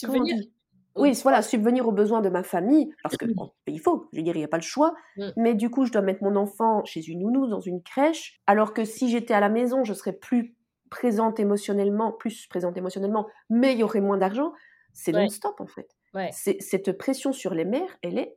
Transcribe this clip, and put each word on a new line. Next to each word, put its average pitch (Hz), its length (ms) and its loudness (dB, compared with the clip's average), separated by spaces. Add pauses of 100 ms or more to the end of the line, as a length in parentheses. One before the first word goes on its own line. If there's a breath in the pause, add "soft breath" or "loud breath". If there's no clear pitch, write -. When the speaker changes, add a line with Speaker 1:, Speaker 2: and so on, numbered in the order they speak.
(180)
Speaker 1:
Subvenir 233 200 0
Speaker 2:
dit ? 202 140 -8 (440)
Speaker 1:
aux 233 80 2
Speaker 2:
Oui, 285 80 8
Speaker 1:
besoins. - 120 -2
Speaker 2:
voilà, 262 200 6
subvenir 240 440 2
aux 226 60 2
besoins 214 280 2
de 196 80 2
ma 180 140 0
famille, 254 460 2 (140 loud breath)
parce - 120 -4
que, - 100 -4
Speaker 1:
<clears throat> 220 120 -2
Speaker 2:
bon, - 140 -10 (160)
il 151 120 -6
faut, - 320 0
je - 60 -10
veux 165 60 -4
dire, 165 120 0
il 160 60 -4
y - 20 -2
a 147 60 -6
pas 165 80 0
le 165 60 -2
choix. 320 320 0 (220 loud breath)
Speaker 1:
Mm. 202 200 -6
Speaker 2:
Mais 233 160 4
du 220 160 0
coup, 262 160 0
je 233 60 -2
dois 208 100 2
mettre 196 220 0
mon 202 120 2
enfant 208 480 0
chez 160 240 -10
une 170 120 -8
nounou, 247 280 0
dans 190 140 -4
une 180 220 -6
crèche, - 640 -2
alors 214 260 4
que 220 120 0
si 220 240 -4
j'étais 233 260 0
à 202 40 6
la 202 100 4
maison, 247 360 2
je 208 80 -4
serais 180 200 -6
plus - 420 -2 (340)
présente 220 500 0
émotionnellement, 202 720 0
plus - 360 -8
présente 180 280 -4
émotionnellement, 196 520 -4 (220 loud breath)
mais 247 240 4
il 226 60 0
y 226 40 4
aurait 208 180 2
moins 196 160 2
d'argent. 214 340 0 (420 loud breath)
C'est - 220 -4
Speaker 1:
Ouais. - 60 4
Speaker 2:
non-stop, 403 400 -4
en - 60 -12
fait. - 200 -16 (260)
Speaker 1:
Ouais. 190 200 -4
Speaker 2:
C'est, - 260 -2
cette 196 380 -4
pression 269 340 -4
sur 190 220 -6
les 165 100 0
mères, 277 380 -2
elle 175 160 -4
est - 200 -6